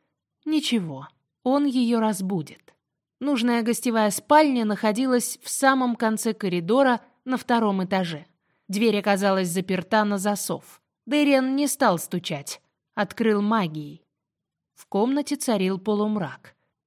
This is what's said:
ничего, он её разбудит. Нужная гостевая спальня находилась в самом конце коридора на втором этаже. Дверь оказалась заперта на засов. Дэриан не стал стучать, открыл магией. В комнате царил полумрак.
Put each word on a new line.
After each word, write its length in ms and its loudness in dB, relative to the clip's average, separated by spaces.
ничего, 640 -2
он 200 2
её 340 2
разбудит. 760 -4
Нужная 420 0
гостевая 480 0
спальня 560 4
находилась 760 0
в 60 -16
самом 480 2
конце 380 -2
коридора 640 2
на 120 -4
втором 460 0
этаже. 440 -4
Дверь 300 2
оказалась 500 2
заперта 560 0
на 140 -2
засов. 640 -6
Дэриан 500 2
не 100 0
стал 320 2
стучать, 640 -8
открыл 480 0
магией. 600 -2
В 120 -20
комнате 500 -2
царил 420 0
полумрак. 760 -4